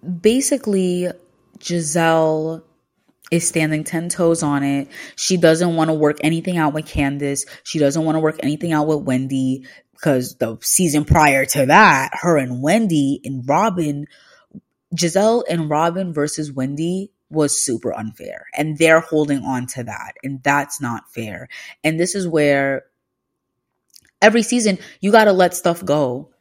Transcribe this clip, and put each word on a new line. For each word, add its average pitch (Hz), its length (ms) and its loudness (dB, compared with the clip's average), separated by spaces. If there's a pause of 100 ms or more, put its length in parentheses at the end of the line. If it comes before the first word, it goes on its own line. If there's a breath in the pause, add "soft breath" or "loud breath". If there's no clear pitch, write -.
basically, 190 1000 0 (500)
Gizelle 160 1040 0 (680)
is 170 180 0
standing 156 360 0
ten 170 240 -6
toes 170 340 0
on 143 200 0
it. 139 260 -2 (280 loud breath)
She - 200 -2
doesn't 165 380 4
wanna 160 200 0
work 151 260 2
anything 165 360 -2
out 151 180 0
with 151 120 -6
Candace. 143 580 -4 (200 loud breath)
She - 140 -6
doesn't 147 260 2
wanna 160 160 0
work 156 200 0
anything 156 320 -4
out 151 140 2
with 156 140 0
Wendy, 131 680 -2 (340 loud breath)
'cause 131 360 -2
the 113 240 -6
season 151 440 0
prior 143 420 4
to 135 200 0
that, 151 440 6 (100)
her 170 160 2
and 127 260 -2
Wendy 156 600 0
and 131 240 -8
Robin, 156 580 0 (880 soft breath)
Gizelle 196 540 2
and 165 200 -2
Robin 170 440 0
versus 151 400 -4
Wendy 156 580 -6 (180)
was 151 320 0
super 113 320 -4
unfair, 110 540 -12 (100)
and 151 220 -4
they're 160 220 4
holding 147 420 -2
on 127 240 -6
to 127 160 -10
that, - 300 -12 (100)
and 135 220 -8
that's 143 360 0
not 127 320 -8
fair. 113 360 -12 (340 loud breath)
And 160 160 -2
this 175 160 -2
is 185 140 -4
where 139 560 0 (1400)
every 214 220 6
season, 214 340 0 (220 loud breath)
you 196 100 0
gotta 214 220 8
let 180 220 4
stuff 170 300 -2
go. 147 460 -2 (100)